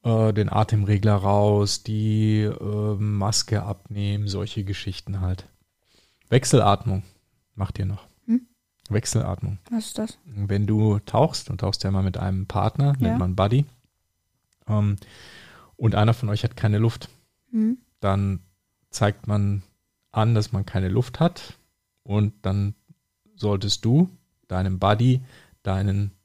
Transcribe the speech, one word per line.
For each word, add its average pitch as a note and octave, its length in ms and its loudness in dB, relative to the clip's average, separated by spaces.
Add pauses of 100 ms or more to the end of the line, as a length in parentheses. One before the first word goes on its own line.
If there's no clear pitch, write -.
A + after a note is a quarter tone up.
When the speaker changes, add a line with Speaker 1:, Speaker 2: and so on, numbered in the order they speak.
Speaker 1:
äh, A2 300 2
den G#2 180 0
Atemregler G#2 640 2
raus, G#2 680 2
die, G#2+ 600 0
äh, G#2 540 -4
Maske G#2 640 -2
abnehmen, G2+ 640 -6
solche G2 360 -6
Geschichten F#2+ 580 -8
halt. F2+ 260 -4 (840)
Wechselatmung G2+ 720 4 (520)
macht G2+ 240 -6
ihr G2+ 60 -2
noch. F#2+ 180 -6 (240)
Speaker 2:
Hm? A#3+ 140 2 (480)
Speaker 1:
Wechselatmung. G2 680 -2 (140)
Speaker 2:
Was A3+ 160 -4
ist - 100 -10
das? A3 280 -6
Speaker 1:
Wenn G2+ 420 -2
du G#2+ 320 2
tauchst, - 500 0
du F#2 60 -4
tauchst G2 280 -4
ja F#2+ 80 -2
mal F#2+ 120 0
mit F#2+ 140 -2
einem F#2+ 280 -4
Partner, A2 480 0
nennt C3 100 0 (100)
Speaker 2:
Ja. A#3+ 40 0
Speaker 1:
man F#2 180 0
Buddy, A2+ 300 2 (1000)
ähm, G#2 300 2 (760)
und G#2+ 200 2
einer G#2+ 180 4
von A2 160 -2
euch G2+ 140 -2
hat - 120 -4
keine G#2 220 0
Luft, A2+ 320 -2 (420)
Speaker 2:
Hm? A3+ 260 0 (220)
Speaker 1:
dann G2 420 0 (480)
zeigt - 380 -2
man G2+ 360 0 (480)
an, A2 220 2
dass G#2+ 180 0
man G2 140 -2
keine F#2+ 220 -2
Luft A2 320 -4
hat - 380 -2 (460)
und G#2 300 0 (100)
dann G2+ 300 -2 (600)
solltest G2+ 500 -2
du D#3 240 4 (380)
deinem F#2 320 -2
Buddy A#2 420 4 (400)
deinen G2 500 -2 (140)